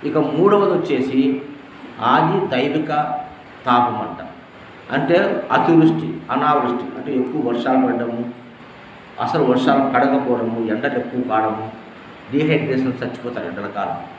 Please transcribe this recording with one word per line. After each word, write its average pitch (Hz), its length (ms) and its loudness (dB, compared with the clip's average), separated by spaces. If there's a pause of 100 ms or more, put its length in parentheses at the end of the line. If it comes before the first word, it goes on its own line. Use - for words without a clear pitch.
ఇక - 120 -2 (160)
మూడవది 190 400 4
వచ్చేసి 131 480 0 (920)
ఆది 165 340 4
దైవిక 147 440 -2 (760)
తాపం 123 340 2
అంట. - 200 -8 (720)
అంటే 143 240 2 (360)
అతివృష్టి, 160 560 4 (220)
అనావృష్టి, 131 540 0 (120)
అంటే 139 140 -8 (100)
ఎక్కువ 127 280 -2
వర్షాలు 131 380 0
పడడము, 117 340 -2 (1000)
అసలు 139 240 0
వర్షాలు 127 460 4
పడకపోవడము, 123 680 0 (120)
ఎండలు 123 280 -2
ఎక్కువ 123 320 -4
కావడము, 110 360 0 (640)
డీహైడ్రేషన్ 135 720 0
చచ్చిపోతారు 120 500 -8
ఎండల 98 240 -8
కాలం 98 240 -4 (200)